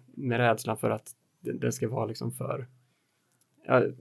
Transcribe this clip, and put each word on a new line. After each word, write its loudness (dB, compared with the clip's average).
med -2
rädslan 2
för 0
att -4
det, -6
det -2
ska -2
vara -2
liksom -6
för, -6
ja, 6